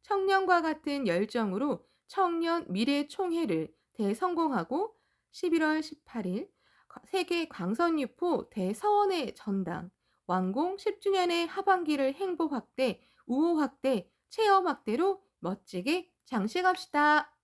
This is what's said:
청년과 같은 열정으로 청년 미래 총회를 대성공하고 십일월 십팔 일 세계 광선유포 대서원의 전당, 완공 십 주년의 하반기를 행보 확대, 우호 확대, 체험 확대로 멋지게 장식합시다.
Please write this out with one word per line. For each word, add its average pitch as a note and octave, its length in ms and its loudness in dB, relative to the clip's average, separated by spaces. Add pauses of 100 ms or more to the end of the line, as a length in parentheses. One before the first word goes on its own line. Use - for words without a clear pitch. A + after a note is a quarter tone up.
청년과 F#4+ 600 2
같은 D4+ 440 -2
열정으로 G#3+ 800 0 (220)
청년 E4+ 600 0
미래 C#4+ 400 0
총회를 E4 640 -2 (220)
대성공하고 D4 1000 -2 (360)
십일월 D#4 520 0
십팔 A#3 440 -10
일 G#3 240 -4 (560)
세계 E4+ 420 -2
광선유포 D4 1000 -2
대서원의 F#4+ 880 0
전당, F3+ 540 -4 (360)
완공 G3+ 520 0
십 G#4 220 -4
주년의 F4 460 2
하반기를 D#4 680 0
행보 F4 340 -2
확대, B3 520 -2 (260)
우호 D#4 340 2
확대, C4 500 -2 (180)
체험 G4 380 2
확대로 D#4+ 560 -2 (160)
멋지게 G3+ 720 -4 (140)
장식합시다. D4 1080 2 (100)